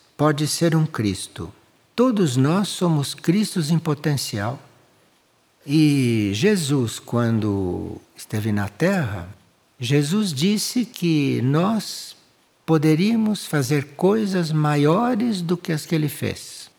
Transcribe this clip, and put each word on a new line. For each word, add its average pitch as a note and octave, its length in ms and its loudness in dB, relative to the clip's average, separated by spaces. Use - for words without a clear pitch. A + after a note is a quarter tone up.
pode D3 300 2
ser E3 280 0
um D#3 120 2
Cristo. - 640 -4
Todos G3+ 400 2
nós D#3 340 2
somos D#3+ 440 0
Cristos F3+ 560 0
em E3 80 4
potencial. C#3 840 -2
E C3+ 680 2
Jesus, C#3+ 640 0
quando G2 1040 -2
esteve G#2+ 340 -4
na G2+ 160 -2
Terra, A#2+ 600 -2
Jesus D3 540 0
disse G3 520 -2
que C#3+ 580 0
nós F3 720 -2
poderíamos F3+ 800 2
fazer C#3+ 500 0
coisas F#3+ 560 0
maiores F3+ 880 2
do F3 160 -2
que F3 160 -6
as D3+ 140 -4
que - 80 -4
ele D3+ 160 0
fez. - 680 -8